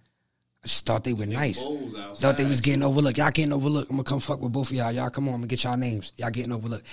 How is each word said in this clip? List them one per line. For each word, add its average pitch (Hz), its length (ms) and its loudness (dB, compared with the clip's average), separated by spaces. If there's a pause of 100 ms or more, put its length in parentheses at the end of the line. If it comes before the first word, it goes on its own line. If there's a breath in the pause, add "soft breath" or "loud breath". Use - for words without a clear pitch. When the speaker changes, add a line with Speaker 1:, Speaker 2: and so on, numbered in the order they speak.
(640)
Speaker 1:
I - 40 -10
just - 180 0
thought 110 180 2
they 123 100 0
were 104 120 -2
Speaker 2:
They 104 80 -4
Speaker 1:
nice. 131 280 -2
Speaker 2:
Bowles 143 320 -6
Speaker 1:
Thought - 440 0
they 139 60 2
Speaker 2:
outside. 139 40 2
Speaker 1:
was 131 140 2
getting 139 220 4
overlooked. 139 340 4
"Y'all 143 140 6
getting 151 220 2
overlooked. 143 360 0
I'm 139 80 -2
gonna 131 80 -2
come 143 160 0
fuck 139 200 -2
with 120 120 -2
both 135 160 -2
of 131 80 -2
y'all. 117 160 0
Y'all 127 160 -2
come 139 180 -2
on, 131 60 0
I'm 120 80 -4
gonna 120 60 -6
get 123 180 0
y'all 120 120 0
names. 117 380 -2
Y'all 117 140 -4
getting 120 240 -4
overlooked." 113 400 -6